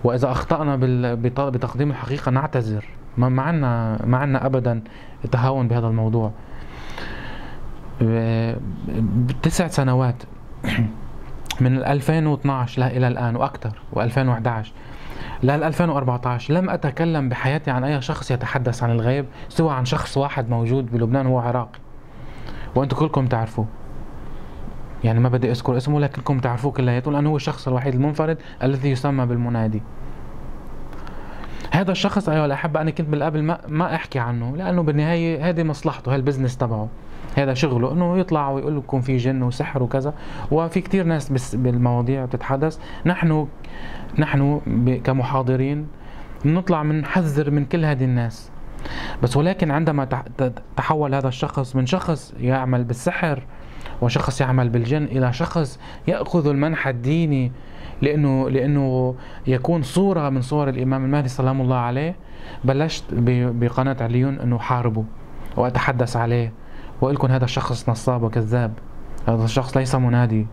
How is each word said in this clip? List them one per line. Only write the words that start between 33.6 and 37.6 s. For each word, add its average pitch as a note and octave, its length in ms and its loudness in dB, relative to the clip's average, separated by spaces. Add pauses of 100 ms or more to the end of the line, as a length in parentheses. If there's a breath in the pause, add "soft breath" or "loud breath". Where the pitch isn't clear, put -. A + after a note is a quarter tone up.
ما D#3 280 0
أحكي D3+ 240 -2
عنه، A#2+ 380 -2
لأنه F3+ 260 2
بالنهاية D#3+ 640 2
هذه E3+ 140 2
مصلحته، D3 520 0
هالبزنس C3 420 0
تبعه، A2+ 320 0 (480 loud breath)
هذا C#3 160 2
شغله، B2+ 380 2